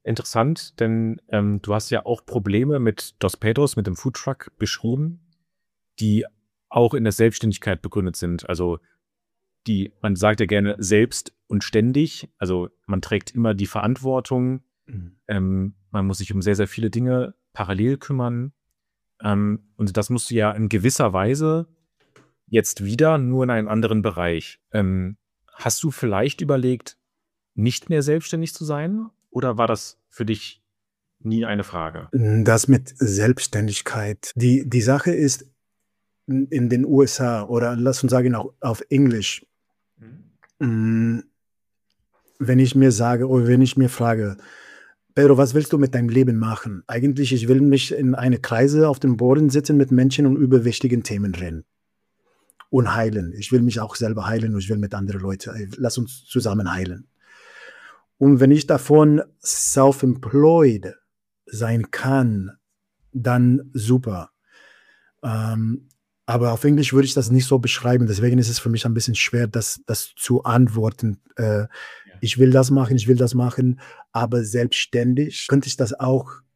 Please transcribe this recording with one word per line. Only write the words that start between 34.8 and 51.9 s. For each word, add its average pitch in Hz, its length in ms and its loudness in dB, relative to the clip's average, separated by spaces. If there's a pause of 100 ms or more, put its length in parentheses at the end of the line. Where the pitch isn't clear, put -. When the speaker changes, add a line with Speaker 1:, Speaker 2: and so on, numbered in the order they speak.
Speaker 2:
Sache 135 300 0
ist, 151 400 -2 (800)
in, 135 180 -2
in 131 220 -2
den 120 160 0
U 143 180 4
S - 180 0
A 120 220 -2
oder 120 320 -2
lass 127 300 -2
uns 120 80 0
sagen, 123 240 2
auch - 240 -8
auf - 280 -4
Englisch, 123 560 0 (540)
Speaker 1:
Mhm. 113 1200 -4
Speaker 2:
mm, - 60 -12 (1120)
wenn 127 220 2
ich 131 160 2
mir 135 160 6
sage, 120 340 0
oder 123 220 2
wenn 127 140 6
ich 131 140 2
mir 131 120 4
frage, 110 480 -2 (800)
"Pedro, 139 220 8
was 135 160 2
willst 151 180 0
du 151 60 2
mit 131 160 0
deinem 120 160 0
Leben 123 280 4
machen?" 110 480 -6
Eigentlich, 127 460 -2
ich 117 160 0
will 131 120 6
mich 139 320 4
in 127 220 0
eine 123 240 0
Kreise 143 500 2
auf 131 120 -2
dem 127 160 2
Boden 135 340 4
sitzen 147 260 0
mit 135 140 4
Menschen 131 360 4
und 135 100 2
über 131 280 4
wichtigen 120 380 0
Themen 101 320 -6
reden. 82 300 -10 (1040)